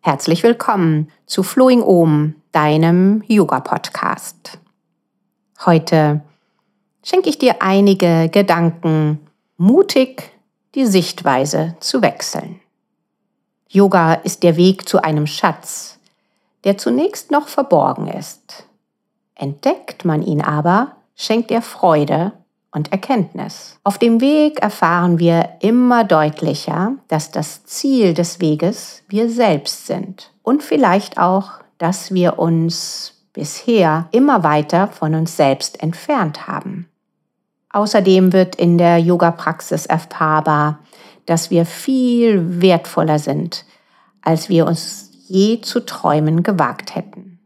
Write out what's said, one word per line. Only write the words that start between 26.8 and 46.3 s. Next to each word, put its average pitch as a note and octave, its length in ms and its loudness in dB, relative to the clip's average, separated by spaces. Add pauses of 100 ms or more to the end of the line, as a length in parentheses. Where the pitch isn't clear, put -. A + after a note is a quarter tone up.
dass D#3 220 -4
das - 340 -10
Ziel A#3+ 480 0
des E3+ 300 -4
Weges E3 680 -4
wir A3 220 -2
selbst G#3+ 560 -2
sind - 560 -10
und C#4+ 200 0
vielleicht G#3 560 0
auch, F#3 340 0 (260)
dass F3 340 -6
wir F3+ 260 0
uns - 960 -4
bisher E3 800 0
immer B3 320 2
weiter D3+ 420 2
von D#3 280 -4
uns D#3+ 200 -2
selbst - 480 -2
entfernt E3+ 640 -4
haben. F#3+ 440 -12 (800)
Außerdem F#3+ 640 2
wird F#3 220 0
in F3 200 2
der E3+ 220 4
Yoga-Praxis E3+ 880 -2
erfahrbar, D#3 920 -2 (440)
dass E3 260 -2
wir E3+ 140 2
viel A#3 960 0
wertvoller E3 580 2
sind, D3+ 460 -6 (560)
als E3 300 -2
wir E3 160 2
uns - 440 -6 (160)
je G#3 360 0
zu - 180 -4
träumen D#3 600 0